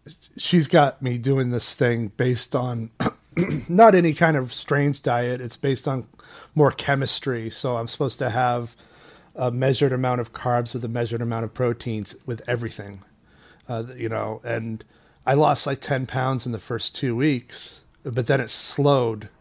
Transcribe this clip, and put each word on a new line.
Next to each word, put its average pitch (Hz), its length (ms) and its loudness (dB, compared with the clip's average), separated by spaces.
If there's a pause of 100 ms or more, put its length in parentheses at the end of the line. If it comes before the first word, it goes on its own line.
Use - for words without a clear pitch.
(360)
she's 165 320 2
got 143 340 6
me 123 160 -2
doing 127 340 0
this 120 220 -4
thing 117 440 0
based 127 380 0
on 120 340 -4 (460)
<clears throat> 160 340 -2
not 202 240 10
any 170 200 6
kind 160 220 2
of 127 180 -4
strange 143 480 0
diet. 123 380 0
It's 123 180 -10
based 135 300 -2
on 131 200 -2 (480)
more 147 160 6
chemistry. 139 760 -2
So 123 280 -2
I'm 117 100 -4
supposed 135 320 -4
to 123 120 -2
have 123 440 0 (600)
a 127 160 0
measured 131 420 2
amount 127 280 0
of 113 120 -8
carbs 120 400 -2
with 120 100 -6
a 120 40 -6
measured 117 340 -4
amount 113 240 -4
of 104 80 -10
proteins 117 640 -4 (100)
with 120 220 -8
everything, 107 560 -6 (680)
uh, 117 140 -4 (120)
you 117 140 -6
know, 110 340 -6
and 113 400 -6 (420)
I 135 100 2
lost, 147 320 4
like, 139 120 -4
ten 131 260 -2
pounds 131 400 -2
in 123 60 -4
the 113 80 -4
first - 360 -6
two 123 200 -2
weeks, 131 680 -2 (220)
but 123 240 -4
then 135 140 2
it 113 80 -6
slowed, 123 800 0 (120)